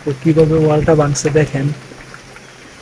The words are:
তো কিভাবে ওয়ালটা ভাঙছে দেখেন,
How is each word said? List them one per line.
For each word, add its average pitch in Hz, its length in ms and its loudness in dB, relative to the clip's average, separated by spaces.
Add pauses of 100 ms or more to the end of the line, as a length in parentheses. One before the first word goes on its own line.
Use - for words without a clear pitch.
তো 151 80 -6 (120)
কিভাবে 160 420 2
ওয়ালটা 151 380 2
ভাঙছে 143 260 -2 (120)
দেখেন, 139 260 -2 (1160)